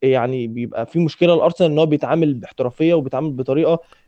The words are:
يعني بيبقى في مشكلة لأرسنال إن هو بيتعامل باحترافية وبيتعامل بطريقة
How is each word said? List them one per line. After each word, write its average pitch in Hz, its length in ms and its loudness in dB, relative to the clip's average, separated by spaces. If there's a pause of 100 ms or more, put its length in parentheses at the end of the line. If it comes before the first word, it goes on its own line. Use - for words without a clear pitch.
يعني 127 440 0
بيبقى 117 400 -6
في - 120 -4
مشكلة 170 380 2
لأرسنال 170 340 2
إن 147 80 0
هو 160 80 4
بيتعامل 147 480 0
باحترافية 127 600 -2
وبيتعامل 143 360 -2
بطريقة 143 500 0 (280)